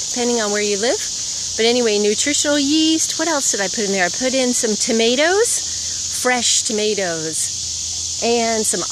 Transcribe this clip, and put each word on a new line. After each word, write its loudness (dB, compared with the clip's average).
depending 0
on 0
where 0
you 0
live. 0
But 2
anyway, 4
nutritional 2
yeast. 2
What 0
else 0
did -2
I 0
put -2
in 0
there? 2
I 2
put -2
in 2
some 0
tomatoes, 0
fresh 2
tomatoes, -4
and 2
some -2